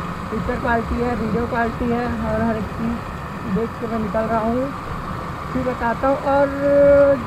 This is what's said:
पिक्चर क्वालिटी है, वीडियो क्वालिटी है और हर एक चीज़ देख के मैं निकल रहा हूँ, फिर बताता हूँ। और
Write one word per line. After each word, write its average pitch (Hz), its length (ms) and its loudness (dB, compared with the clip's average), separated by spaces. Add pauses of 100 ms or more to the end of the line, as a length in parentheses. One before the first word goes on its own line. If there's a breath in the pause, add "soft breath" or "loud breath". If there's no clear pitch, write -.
(320)
पिक्चर 233 280 -2
क्वालिटी 233 380 0
है, 240 180 0
वीडियो 226 320 0
क्वालिटी 233 440 -2
है 240 140 0 (200)
और 220 180 0
हर 226 140 0
एक 208 160 -4
चीज़ - 840 -6
देख 226 140 0 (100)
के 240 80 -4
मैं 226 120 -2
निकल 220 280 -2
रहा 226 140 2
हूँ, 240 260 0 (840)
फिर 262 120 -2
बताता 240 420 -2
हूँ। 277 100 2 (120)
और 277 180 4 (800)